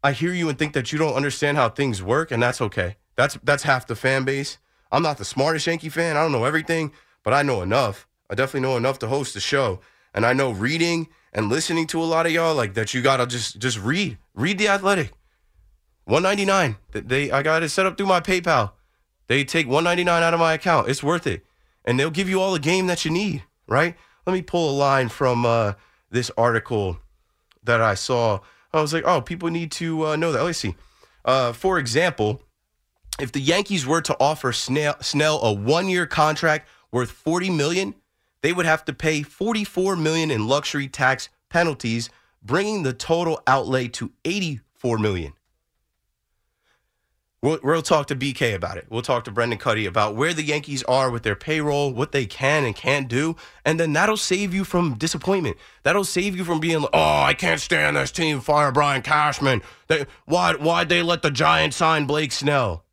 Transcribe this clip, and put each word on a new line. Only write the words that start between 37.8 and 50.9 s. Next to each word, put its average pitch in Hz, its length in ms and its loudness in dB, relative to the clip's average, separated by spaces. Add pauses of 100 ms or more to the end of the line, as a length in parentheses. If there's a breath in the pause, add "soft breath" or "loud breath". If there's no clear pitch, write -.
they 160 120 2
would 175 120 0
have 160 220 2
to 147 80 -6
pay 156 280 0
forty-four 196 720 -2
million 160 360 0
in 110 180 0
luxury 143 400 -2
tax 131 400 0 (220)
penalties, 120 580 -2 (340 soft breath)
bringing 190 400 -2
the 131 120 -2
total 165 520 -2
outlay 127 420 2
to - 220 -10 (140)
eighty-four 160 720 -4
million. 98 380 -2 (2000)
We'll, 151 220 2
we'll 160 180 2
talk 151 240 2
to 143 80 -4
B 135 180 -4
K 117 220 0
about 85 240 -8
it. - 100 -16
We'll 113 140 -6
talk 120 220 -2
to 113 80 -12
Brendan 117 260 -2
Cuddy 110 280 -2
about 104 280 0
where 151 180 0
the 156 120 -4
Yankees 143 400 -4
are 127 260 2